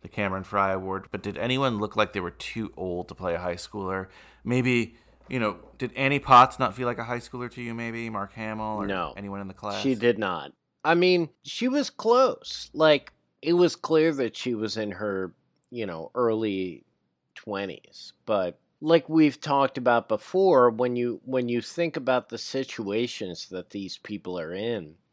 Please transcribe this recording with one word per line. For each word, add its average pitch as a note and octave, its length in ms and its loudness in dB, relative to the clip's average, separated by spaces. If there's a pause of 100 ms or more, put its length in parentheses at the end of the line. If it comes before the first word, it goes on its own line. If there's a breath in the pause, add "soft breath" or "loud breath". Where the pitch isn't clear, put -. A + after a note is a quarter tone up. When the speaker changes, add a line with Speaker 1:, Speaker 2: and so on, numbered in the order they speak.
Speaker 1:
the - 60 -18
Cameron F#2+ 360 -4
Fry G2 300 0
Award, F#2+ 380 -6
but G2 120 -8
did G2+ 140 -6
anyone B2+ 420 0
look G#2 160 -4
like G#2+ 180 0
they G2 60 -2
were F2 120 -6
too - 460 -8
old F2+ 320 -6
to F2+ 60 -12
play F2+ 200 -4
a E2+ 40 -4
high F2 160 -4
schooler? F#2+ 520 -6 (360 loud breath)
Maybe, B2 520 0 (320 soft breath)
you C3 120 -4
know, G#2 180 0 (200)
did B2 180 -6
Annie C3+ 240 0
Potts C3 400 8
not G#2+ 160 0
feel B2 120 -4
like A#2+ 120 -4
a A#2 60 -6
high A#2+ 140 -6
schooler B2 320 -10
to B2 100 -14
you, A#2 120 -8
maybe? A#2 360 -8
Mark G2+ 240 -8
Hamill A2 440 -6
or G2+ 100 -4
Speaker 2:
No. F2+ 300 -4
Speaker 1:
anyone G2 240 -10
in G2 60 -10
the F#2+ 60 -14
class? G2+ 280 -8
Speaker 2:
She B2+ 140 0
did A2+ 240 2
not. E2+ 320 -4 (320)
I D#3+ 120 4
mean, F3 340 2 (140)
she A#3 240 -6
was C4+ 220 0
close. - 840 0
Like, D3+ 380 4 (300)
it E3 120 0
was F3 220 6
clear D#3+ 380 2
that B2+ 220 -2
she B2 200 -4
was G#2+ 220 -4
in G#2+ 140 -4
her, G2 400 -4 (380)
you A#2 160 -6
know, E2 300 -8
early G#2+ 680 -2 (520)
twenties. - 800 -10 (120)
But F#2+ 320 0 (240)
like D#3+ 280 4
we've D#3 300 6
talked C#3 380 0
about A#2+ 320 4
before, C3+ 600 6
when B2 240 0
you, A#2+ 300 -2
when B2+ 240 0
you A#2+ 120 0
think E3+ 360 -4
about B2+ 320 0
the A2+ 80 -10
situations A2+ 1120 -4
that F#2 200 -10
these G2 280 -10
people F2+ 420 -10
are D#2+ 140 -8
in G2 420 -6 (180)